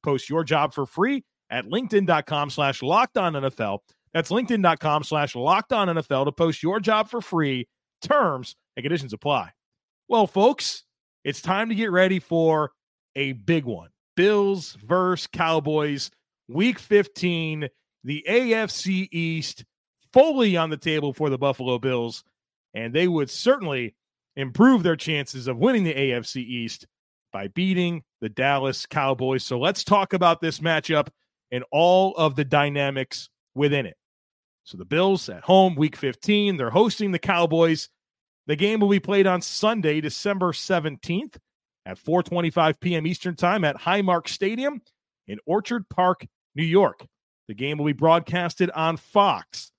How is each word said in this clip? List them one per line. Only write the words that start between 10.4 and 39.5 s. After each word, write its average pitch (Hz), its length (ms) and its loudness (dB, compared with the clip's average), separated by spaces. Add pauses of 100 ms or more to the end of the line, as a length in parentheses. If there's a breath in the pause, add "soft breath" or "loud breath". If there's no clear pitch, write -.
it's - 160 -6
time 196 260 -2
to 226 80 -2
get 214 160 -2
ready 185 280 4
for 160 520 0 (460)
a 135 160 -4
big 135 320 -2
one. 101 240 -10 (260)
Bills 196 720 0
versus 180 420 0
Cowboys, 151 840 -2 (360)
Week 196 320 0
fifteen, 165 880 0 (360)
the 147 220 -8
A 233 280 2
F 220 180 -2
C 190 400 -4
East, 165 540 -6 (480)
fully 254 420 6
on 160 140 0
the 151 80 -4
table 151 340 -2
for 151 180 -2
the 131 80 -2
Buffalo 127 400 -2
Bills, 117 460 -4 (500)
and 113 200 -8
they 165 120 2
would 156 240 0
certainly 156 680 -2 (420)
improve 180 440 4
their 165 140 2
chances 139 520 -6
of 123 100 -4
winning 220 260 2
the 147 160 -2
A 135 140 0
F 120 120 -4
C - 160 -8
East 117 460 -10 (460)
by 196 160 -8
beating 180 540 -2 (180)
the 110 80 -6
Dallas 135 560 -2
Cowboys. 131 580 -2
So 123 160 -6
let's 175 240 -2
talk 196 300 0
about 170 260 2
this 160 200 -6
matchup 156 500 0 (420)
and 123 180 -6
all 180 460 4
of 156 220 2
the 147 80 -2
dynamics 139 840 -2 (260)
within 143 300 2
it. 85 120 -16 (640)
So - 140 -20
the 90 80 -14
Bills 180 420 0
at 87 160 -14
home, 190 320 6
Week 151 220 0
fifteen, 202 580 0
they're 123 140 -4
hosting 202 420 2
the 175 80 -2
Cowboys. 165 720 2 (560)
The 151 100 -2
game 208 240 0
will 202 80 4
be 196 140 4
played 196 260 2
on 180 140 2
Sunday, 180 580 0